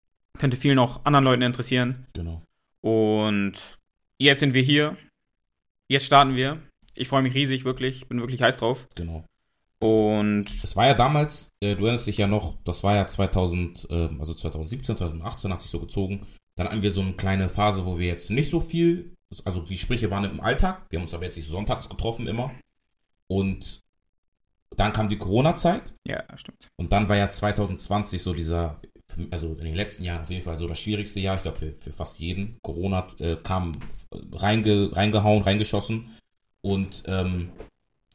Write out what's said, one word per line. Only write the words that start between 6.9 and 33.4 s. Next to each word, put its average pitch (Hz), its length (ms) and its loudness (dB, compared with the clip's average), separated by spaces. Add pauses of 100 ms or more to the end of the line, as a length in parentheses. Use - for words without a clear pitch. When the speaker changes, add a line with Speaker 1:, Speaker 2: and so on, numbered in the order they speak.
Speaker 1:
Ich 127 140 -8
freue 135 140 2
mich 127 120 0
riesig, 131 300 0
wirklich. 131 440 -4
Bin 120 120 -4
wirklich 123 220 -4
heiß 123 140 4
drauf. - 380 -2
Speaker 2:
Genau. 82 300 -8 (540)
Speaker 1:
Und 107 680 4 (160)
Speaker 2:
Es - 140 -4
war 113 100 6
ja 139 80 8
damals, 147 560 2 (100)
äh, 101 140 0
du 95 100 -2
erinnerst 117 220 2
dich 107 120 -2
ja 101 80 4
noch, 98 380 0
das - 200 -4
war 101 100 6
ja 98 120 4
zweitausend, 90 840 0
ähm, 80 300 0
also 80 140 -6
zweitausendsiebzehn, 80 600 -6
zweitausendachtzehn 85 540 -6
hat 85 120 -6
sich - 80 -12
so - 100 -6
gezogen. 98 460 -4 (300)
Dann 90 100 -2
hatten 107 160 -4
wir 101 80 2
so 95 100 0
eine 95 140 -2
kleine 95 340 0
Phase, 98 380 0
wo 87 120 -4
wir 87 80 -2
jetzt 87 240 -4
nicht 143 200 0
so 170 100 2
viel, 170 540 0 (300)
also 92 180 -4
die 90 120 -6
Gespräche 113 360 -2
waren 101 140 -2
im 95 160 -6
Alltag, 190 500 2
wir 85 80 -4
haben 87 60 -4
uns 82 100 -10
aber 78 100 -6
jetzt 76 120 -8
nicht 78 100 -10
so 82 60 -8
sonntags 107 360 -4
getroffen 113 380 -4
immer. 123 240 -4 (760)
Und 95 520 -4 (960)
dann 104 160 2
kam 107 160 0
die 98 80 -2
Corona-Zeit. 160 800 2 (100)
Speaker 1:
Ja, - 200 -6 (120)
stimmt. - 400 -20
Speaker 2:
Und 87 160 -2
dann 101 160 4
war 104 80 4
ja 101 140 2
zweitausendzwanzig 101 920 -2
so 90 120 -2
dieser, 82 460 -2 (500)
also 80 240 -6
in 80 100 -12
den 80 100 -6
letzten 90 300 -6
Jahren 85 180 -6
auf 80 80 -10
jeden 90 140 -6
Fall 82 140 -6
so 85 100 -6
das 82 100 -6
schwierigste 104 420 -6
Jahr, 95 160 0
ich 92 60 -4
glaub, 76 140 -6
für, 76 160 -6
für - 200 -14
fast - 260 -10
jeden. 98 440 -6
Corona, 92 440 -2 (120)
äh, 82 180 -2
kam 92 360 -2 (600)